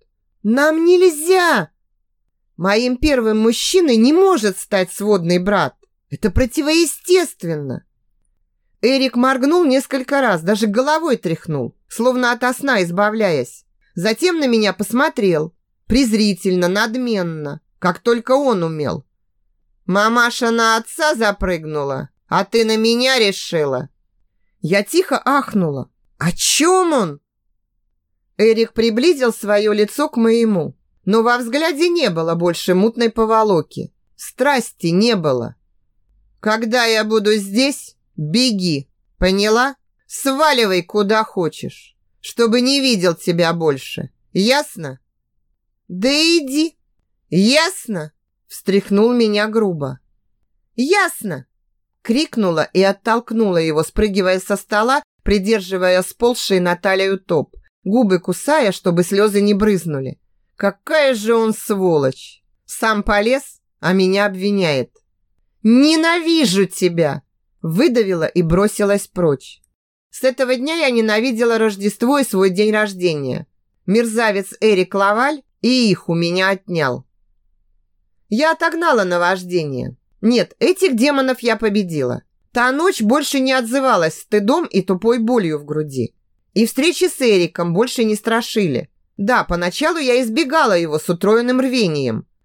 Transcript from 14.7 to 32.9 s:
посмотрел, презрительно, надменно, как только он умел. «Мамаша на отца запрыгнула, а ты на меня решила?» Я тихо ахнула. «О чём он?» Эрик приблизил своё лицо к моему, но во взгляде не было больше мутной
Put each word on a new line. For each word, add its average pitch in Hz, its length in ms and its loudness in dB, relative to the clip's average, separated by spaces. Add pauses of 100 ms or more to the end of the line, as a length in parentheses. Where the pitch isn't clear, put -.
посмотрел, 202 840 -2 (320)
презрительно, 208 800 0
надменно, 190 920 -4 (180)
как 185 200 -2
только 240 340 0
он 254 300 2
умел. 151 420 -6 (800)
«Мамаша 226 680 0
на 226 260 2
отца 302 380 -2
запрыгнула, 160 920 -4 (180)
а 185 180 0
ты 226 180 0
на 220 140 0
меня 240 420 2
решила?» 151 680 -2 (720)
Я 190 220 0
тихо 320 420 -2
ахнула. 185 680 -2 (260)
«О 170 140 -2
чём 349 600 2
он?» 170 280 -2 (1160)
Эрик 220 340 2
приблизил 240 600 0
своё 208 400 0
лицо 214 340 0
к - 100 -6
моему, 226 600 2 (260)
но 220 200 2
во 240 140 2
взгляде 294 520 0
не 330 200 0
было 165 260 -2
больше 175 380 0
мутной 226 360 2